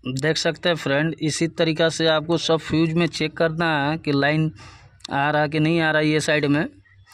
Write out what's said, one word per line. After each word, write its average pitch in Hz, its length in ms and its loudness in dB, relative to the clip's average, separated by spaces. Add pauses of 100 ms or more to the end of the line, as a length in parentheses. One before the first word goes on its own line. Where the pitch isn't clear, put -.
देख 135 300 -2
सकते 170 320 -2
हैं 165 80 2
फ्रेंड, 147 440 0
इसी 156 280 -2
तरीक़ा 165 400 0
से 160 180 0
आपको 160 320 0
सब 165 180 0
फ्यूज 160 360 0
में 170 140 2
चेक 156 300 -4
करना 160 540 0
है 160 80 -2
कि 147 140 -4
लाइन 151 400 2 (580)
आ 139 200 0
रहा 151 160 2
कि 156 140 -2
नहीं 165 200 2
आ 156 100 2
रहा। 151 120 2
ये 151 180 2
साइड 151 240 0
में, 147 220 0 (480)